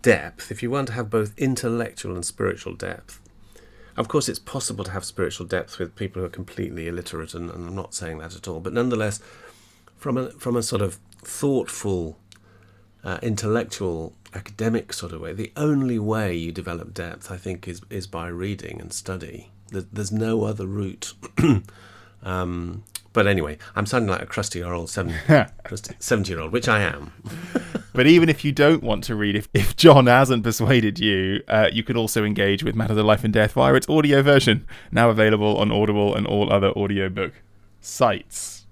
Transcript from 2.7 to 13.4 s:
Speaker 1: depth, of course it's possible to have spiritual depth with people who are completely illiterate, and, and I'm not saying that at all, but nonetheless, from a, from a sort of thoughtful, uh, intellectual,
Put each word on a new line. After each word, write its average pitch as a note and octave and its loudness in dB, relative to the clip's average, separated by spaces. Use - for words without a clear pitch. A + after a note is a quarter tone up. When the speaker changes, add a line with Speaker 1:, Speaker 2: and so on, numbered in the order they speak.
Speaker 1:
depth, - -12
of A2+ -4
course D3 0
it's - -8
possible G#2+ -8
to F#2 -10
have F#2+ -8
spiritual F2+ -6
depth - -6
with F2 -8
people F#2 -8
who F#2 -6
are - -8
completely E2+ -10
illiterate, E2+ -10
and, E2+ -10
and E2+ -12
I'm F#2+ -10
not - -12
saying D#2+ -10
that E2 -14
at - -14
all, E2 -8
but E2 -8
nonetheless, A2+ -2
from B2+ -4
a, C3 -6
from B2 -4
a A#2 0
sort G#2+ -2
of F#2+ -4
thoughtful, G2+ -2
uh, F2+ -6
intellectual, G2+ -4